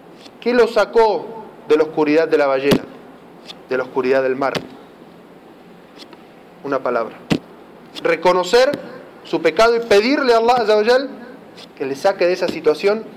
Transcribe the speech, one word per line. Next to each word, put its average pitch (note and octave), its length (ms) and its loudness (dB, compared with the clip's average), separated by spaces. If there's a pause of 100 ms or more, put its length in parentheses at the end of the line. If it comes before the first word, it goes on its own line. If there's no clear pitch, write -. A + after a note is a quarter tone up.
(400)
¿Qué A#3+ 140 -2
lo A#3 120 4
sacó G#3+ 600 0 (420)
de D3+ 80 4
la D#3 60 4
oscuridad D#3 440 0
de D#3 120 0
la C#3+ 80 2
ballena, C3+ 380 0 (840)
de B2+ 80 -4
la B2+ 60 -2
oscuridad C3 400 -2
del C3 120 -2
mar? C3+ 200 -4 (2000)
Una C#3 160 -4
palabra. A#2+ 360 -4 (840)
Reconocer F3+ 720 2 (520)
su D#3+ 180 -6
pecado A3 340 2
y A#3 40 -2
pedirle A#3+ 540 2
a A3+ 40 4
Allah A#3 160 2
Azza G#3+ 220 2
wa G#3+ 80 2
Jal C4 260 2 (680)
que D3 80 -8
le C#3 120 -6
saque G3 300 0
de F3+ 60 2
esa F3+ 160 -4
situación, G3 560 -2 (120)